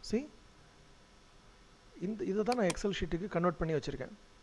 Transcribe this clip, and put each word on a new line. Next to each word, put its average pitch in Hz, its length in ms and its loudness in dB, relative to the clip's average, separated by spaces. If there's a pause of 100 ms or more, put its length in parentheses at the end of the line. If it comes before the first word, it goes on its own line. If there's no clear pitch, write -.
See? 233 140 2 (1800)
இந்த, 208 240 -4
இதை 202 180 2
தான் 247 120 4
நான் 185 120 6
Excel 202 260 0
ஷீட்டுக்கு 175 360 -2
convert 175 260 2
பண்ணி 160 160 0
வச்சிருக்கேன். 143 380 -4 (280)